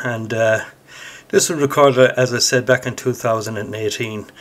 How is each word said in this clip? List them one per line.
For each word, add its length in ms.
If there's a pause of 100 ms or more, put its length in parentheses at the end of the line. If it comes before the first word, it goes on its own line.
and, 300
uh, 320 (640)
this 200
was 100
recorded, 560
as 180
I 40
said, 280
back 200
in 100
two 160
thousand 460
and 180
eighteen, 520 (140)